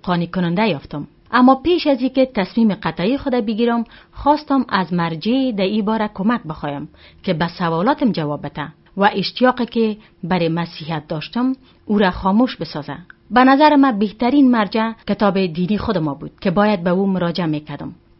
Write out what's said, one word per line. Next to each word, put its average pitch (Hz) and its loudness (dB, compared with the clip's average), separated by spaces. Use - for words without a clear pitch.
قانع 170 -2
کننده 175 0
یافتم. 147 -6
اما 254 6
پیش 311 0
از 269 2
اینکه 262 0
تصمیم 208 0
قطعی 180 -2
خود 262 -6
بگیرم، 233 0
خواستم 285 0
از 185 -2
مرجع 185 -2
در 190 0
این 208 -2
باره 214 -2
کمک 226 -2
بخوایم 151 -8
که 185 -2
به 165 -2
سوالاتم 190 0
جواب 147 -4
بده 143 -10
و 196 2
اشتیاقی 247 0
که 220 -2
برای 170 0
مسیحیت 165 -6
داشتم، 233 -4
او 208 0
را 190 4
خاموش 202 0
بسازه. 147 -10
به 247 6
نظر 285 6
من 269 4
بهترین 247 2
مرجع 226 0
کتاب 196 2
دینی 180 -2
خود 202 -2
ما 151 -2
بود - -14
که 196 -2
باید 202 2
به 180 0
او 196 0
مراجعه 175 -2
می‌کردم 151 -6